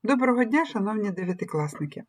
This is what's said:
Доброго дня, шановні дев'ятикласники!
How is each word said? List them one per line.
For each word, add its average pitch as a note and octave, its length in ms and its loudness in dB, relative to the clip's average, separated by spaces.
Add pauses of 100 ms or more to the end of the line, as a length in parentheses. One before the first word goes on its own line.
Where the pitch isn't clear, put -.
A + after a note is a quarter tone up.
Доброго B3 420 4
дня, D4 220 2
шановні G#3 440 -2
дев'ятикласники! F3 1000 -4